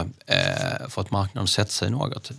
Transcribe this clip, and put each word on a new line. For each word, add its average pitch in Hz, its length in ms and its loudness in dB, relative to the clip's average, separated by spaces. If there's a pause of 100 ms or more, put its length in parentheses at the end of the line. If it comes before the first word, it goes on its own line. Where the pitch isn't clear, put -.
(260)
eh, - 640 2
fått - 220 -4
marknaden 101 320 0
att 98 60 2
sätta 104 200 2
sig - 200 0
något. - 500 -2